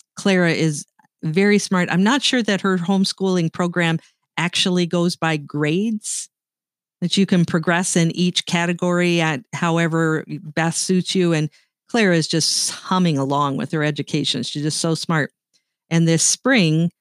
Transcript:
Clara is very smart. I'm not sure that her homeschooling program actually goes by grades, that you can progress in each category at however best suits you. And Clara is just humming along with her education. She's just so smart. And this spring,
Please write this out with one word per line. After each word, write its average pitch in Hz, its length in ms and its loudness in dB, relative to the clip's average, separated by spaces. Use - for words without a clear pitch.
Clara 180 380 2
is 147 340 0
very 196 360 4
smart. 185 320 0
I'm 180 140 2
not 247 180 2
sure 254 200 0
that 202 180 0
her 190 160 0
homeschooling 185 760 0
program 170 480 0
actually 180 480 0
goes 175 320 0
by 160 220 -2
grades, 160 920 -4
that 175 160 -2
you 196 80 4
can 175 220 2
progress 175 500 0
in 165 180 2
each 180 300 0
category 175 800 0
at 156 180 -2
however 165 760 0
best 160 540 -4
suits 185 320 -2
you. 180 180 2
And 156 160 0
Clara 208 260 2
is 160 140 0
just - 440 -2
humming 180 440 0
along 139 400 0
with 143 160 -6
her 156 100 -2
education. 147 600 -2
She's - 200 -8
just 151 180 -4
so 165 140 0
smart. 156 380 -2
And 165 180 2
this 165 140 2
spring, 170 680 2